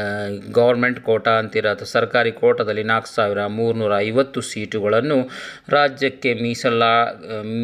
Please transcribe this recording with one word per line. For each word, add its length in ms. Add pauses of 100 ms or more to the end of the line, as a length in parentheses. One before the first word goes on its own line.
(520)
ಗವರ್ನಮೆಂಟ್ 480
ಕೋಟಾ 320
ಅಂತೀರ 380
ಅಥವಾ 160
ಸರ್ಕಾರಿ 460
ಕೋಟಾದಲ್ಲಿ 520
ನಾಲ್ಕು 320
ಸಾವಿರ 300
ಮೂರ್ನೂರ 520
ಐವತ್ತು 440
ಸೀಟುಗಳನ್ನು 880 (400)
ರಾಜ್ಯಕ್ಕೆ 640
ಮೀಸಲಾ-, 1120 (180)